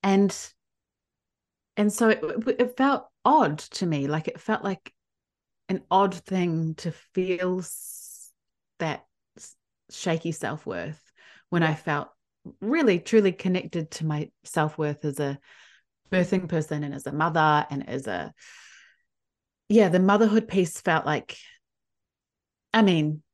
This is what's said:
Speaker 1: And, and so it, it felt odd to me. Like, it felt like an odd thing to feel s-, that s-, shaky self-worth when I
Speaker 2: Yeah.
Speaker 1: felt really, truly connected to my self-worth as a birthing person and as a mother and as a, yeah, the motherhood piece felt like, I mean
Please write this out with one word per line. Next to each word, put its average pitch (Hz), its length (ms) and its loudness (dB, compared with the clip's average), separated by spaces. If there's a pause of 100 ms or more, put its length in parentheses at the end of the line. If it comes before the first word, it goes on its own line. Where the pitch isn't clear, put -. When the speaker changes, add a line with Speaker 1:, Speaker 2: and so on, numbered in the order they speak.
Speaker 1:
And, 196 320 4 (1400)
and 208 160 2
so 226 160 2
it, 220 140 2 (360)
it 247 200 0
felt 269 280 2 (160)
odd 214 360 4
to - 260 -8
me. 147 220 -2
Like, 156 220 -2
it - 120 -12
felt - 240 -4
like - 300 -8 (760)
an 185 220 -4
odd 185 240 4
thing 165 640 -2
to 170 140 -6
feel 185 680 -4
s-, - 720 -14 (460)
that 160 260 -6 (320)
s-, - 200 -20 (340)
shaky 165 420 -4
self-worth 143 720 -8 (480)
when 170 120 0
I 156 100 2
Speaker 2:
Yeah. - 20 -2
Speaker 1:
felt 147 340 -4 (520)
really, 226 380 2
truly 202 320 4
connected 175 600 -4
to 160 120 -8
my 151 240 -4 (140)
self-worth 151 640 -2
as 147 160 -4
a 139 180 -2 (720)
birthing 185 380 0
person 156 340 -2
and 143 100 -6
as - 140 -12
a 143 60 -8
mother 156 580 4
and 139 180 -8
as 117 200 -6
a, 90 260 -8 (1300)
yeah, 208 200 6
the 180 120 4
motherhood 208 480 4
piece 180 320 -2
felt 160 260 0
like, - 320 -4 (1400)
I 226 80 6
mean 156 400 2 (120)